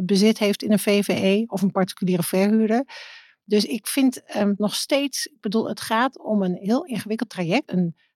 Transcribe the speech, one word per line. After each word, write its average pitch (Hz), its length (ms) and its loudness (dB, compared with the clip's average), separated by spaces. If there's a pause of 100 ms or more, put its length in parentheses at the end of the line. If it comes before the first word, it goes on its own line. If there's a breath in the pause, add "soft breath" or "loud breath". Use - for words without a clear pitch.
bezit 208 340 4
heeft 208 240 0
in 208 100 0
een 208 60 6
V 202 260 2
V - 40 -12
E 196 380 2
of 190 160 -6
een 196 80 2
particuliere 180 520 0
verhuurder. 220 600 2 (600 loud breath)
Dus 208 200 2
ik - 220 -6
vind, 262 380 0
ehm, 202 320 0
nog 208 180 -2
steeds, - 520 -2
ik - 140 -18
bedoel, 214 280 -2
het 214 120 -8
gaat 240 380 -2
om 208 240 -2
een 180 120 0
heel 226 300 -2
ingewikkeld 220 460 -6
traject, 185 420 -2
een 175 240 0 (200)